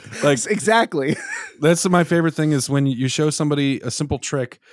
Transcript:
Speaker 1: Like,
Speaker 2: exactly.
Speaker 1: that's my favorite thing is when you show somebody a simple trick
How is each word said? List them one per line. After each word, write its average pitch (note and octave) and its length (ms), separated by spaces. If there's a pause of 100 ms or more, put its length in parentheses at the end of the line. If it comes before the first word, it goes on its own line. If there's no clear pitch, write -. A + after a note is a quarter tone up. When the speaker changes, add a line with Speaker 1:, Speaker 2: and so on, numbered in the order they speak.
(220)
Speaker 1:
Like, C#3+ 240
Speaker 2:
exactly. G#3 680 (440)
Speaker 1:
that's E3 280
my F3 160
favorite E3 300
thing D#3 180
is C3+ 180
when C#3 160
you C3 220
show D3+ 220
somebody C#3+ 500
a B2 100
simple D3 280
trick - 420 (120)